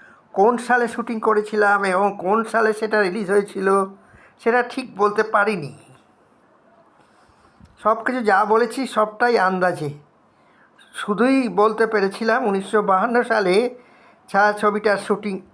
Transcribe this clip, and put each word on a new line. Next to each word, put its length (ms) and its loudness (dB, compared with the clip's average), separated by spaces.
কোন 260 2
সালে 300 0
শুটিং 320 -8
করেছিলাম 640 0
এবং 360 0
কোন 240 0
সালে 280 0
সেটা 300 0
রিলিজ 280 -4
হয়েছিল, 540 0
সেটা 240 2
ঠিক 340 -10
বলতে 260 2
পারিনি। 560 -2
সব 220 0
কিছু 180 -2
যা 220 2
বলেছি, 420 0
সবটাই 520 0
আন্দাজে। 520 0
শুধুই 540 0
বলতে 380 2
পেরেছিলাম, 600 0
উনিশশো 360 0
বাহান্ন 400 2
সালে 520 2
ছায়াছবিটার 680 2
শুটিং 440 -4